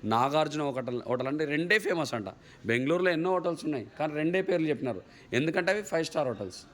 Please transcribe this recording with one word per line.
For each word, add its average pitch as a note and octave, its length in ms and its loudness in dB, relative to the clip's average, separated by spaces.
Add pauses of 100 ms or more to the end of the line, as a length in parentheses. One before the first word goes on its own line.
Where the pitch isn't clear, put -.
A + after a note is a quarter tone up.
నాగార్జున C#3+ 580 2
హోటల్, B2 460 -4
హోటల్ B2+ 200 0
అంటే D3+ 180 0
రెండే E3+ 340 2
ఫేమస్ F3 340 -2
అంట. G2+ 160 -4 (360)
బెంగళూరులో D3 460 2
ఎన్నో E3 180 0
హోటల్స్ F3 360 0
ఉన్నాయి, C#3 220 -4 (120)
కానీ D3+ 140 -2
రెండే E3 280 2
పేర్లు F3+ 260 2
చెప్పినారు. B2 340 -2 (320)
ఎందుకంటే D#3+ 380 2
అవి G#3 100 0
ఫైవ్ E3 240 -2
స్టార్ D3+ 220 -2
హోటల్స్ G2+ 340 -6 (120)